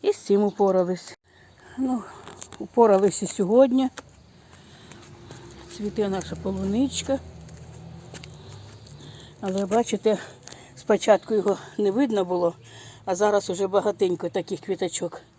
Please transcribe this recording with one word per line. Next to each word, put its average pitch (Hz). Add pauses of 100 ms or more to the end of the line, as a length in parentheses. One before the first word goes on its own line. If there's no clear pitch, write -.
І 415
з -
цим 202
упорались. 185 (600)
Ну, 254 (560)
упорались 202
і 190
сьогодні. 254 (1900)
Цвіте 208
наша 190
полуничка. 196 (2250)
Але, 196
бачите, 214 (580)
спочатку -
його 190 (200)
не 202
видно 220
було, 175 (500)
а 190
зараз 208
уже 190
багатенько 190
таких 175
квіточок 175 (180)